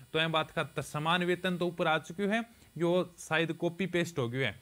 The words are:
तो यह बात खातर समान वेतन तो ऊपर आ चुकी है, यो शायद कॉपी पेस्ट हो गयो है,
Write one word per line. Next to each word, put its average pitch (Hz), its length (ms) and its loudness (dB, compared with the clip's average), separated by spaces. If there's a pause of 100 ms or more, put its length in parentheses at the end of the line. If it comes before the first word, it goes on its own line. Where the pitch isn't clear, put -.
(140)
तो 156 60 2
यह 165 100 2
बात 156 220 0
खातर 151 320 -4
समान 165 420 0
वेतन 180 320 0
तो 175 100 0
ऊपर 175 200 -2
आ 156 120 4
चुकी 175 260 -6
है, 226 180 0 (340)
यो 170 420 2
शायद 165 360 0
कॉपी 170 320 -2
पेस्ट 170 320 -2
हो 117 100 0
गयो 131 160 0
है, 104 160 -2